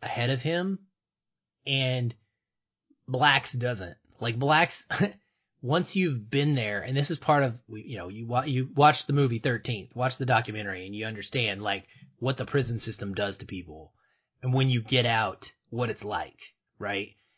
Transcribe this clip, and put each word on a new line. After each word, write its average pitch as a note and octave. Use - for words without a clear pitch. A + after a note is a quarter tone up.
ahead B2
of C3
him F3+
and B2+
Blacks C3+
doesn't. A#2
Like, A2+
Blacks, D3+
<laughs> -
once D#3
you've C3
been C#3+
there, G#2+
and C3
this C#3
is D#3+
part D3
of, A#2+
you A2
know, F2
you A2
wa-, B2
you C3
watch C#3+
the C#3+
movie C3+
Thirteenth, A2+
watch B2+
the C3
documentary, G#2+
and G2
you G#2+
understand, G#2+
like, G2+
what B2+
the A#2+
prison A#2
system G#2
does G2
to -
people. D#2+
And B2+
when C3
you B2
get A#2+
out, A2
what A#2
it's -
like, -
right? G2+